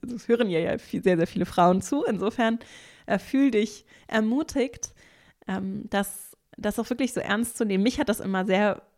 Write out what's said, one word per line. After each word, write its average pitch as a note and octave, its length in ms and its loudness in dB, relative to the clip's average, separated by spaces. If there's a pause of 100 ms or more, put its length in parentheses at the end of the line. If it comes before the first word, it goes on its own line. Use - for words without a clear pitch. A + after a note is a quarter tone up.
also A#3+ 140 -10
es - 120 -12
hören A#3 220 4
ja, D#3+ 100 2
ja - 200 0
viel, - 240 -6
sehr, F3+ 140 4
sehr E3 100 2
viele F3 180 -4
Frauen F3+ 380 4
zu. C#4+ 200 -2
Insofern, A3+ 540 0 (480)
äh, G3 140 0
fühl C4+ 320 2
dich G#3+ 340 -2 (220)
ermutigt, B3 880 -2 (540)
ähm, F#3+ 420 -6
das, - 480 -4 (200)
das G#3 220 -2
auch A3+ 100 -2
wirklich B3 240 -2
so - 60 -4
ernst G#3+ 380 -2
zu A#3 80 0
nehmen. G3 180 2
Mich B3+ 160 2
hat C#4 100 0
das G3+ 100 0
immer F#3+ 260 -2
sehr G3+ 360 2 (160)